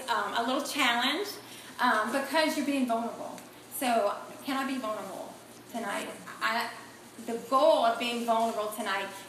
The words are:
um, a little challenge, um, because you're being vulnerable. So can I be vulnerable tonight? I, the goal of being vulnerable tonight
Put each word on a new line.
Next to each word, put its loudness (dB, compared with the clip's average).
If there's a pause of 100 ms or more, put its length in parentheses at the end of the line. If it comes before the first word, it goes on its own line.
um, 0
a 2
little 0
challenge, 2 (520)
um, 4
because 2
you're 0
being 2
vulnerable. -2 (380)
So 2 (280)
can -2
I 0
be -2
vulnerable -6 (360)
tonight? -4 (320)
I, 0 (600)
the -2 (100)
goal 8
of 4
being -2
vulnerable 2
tonight -2 (240)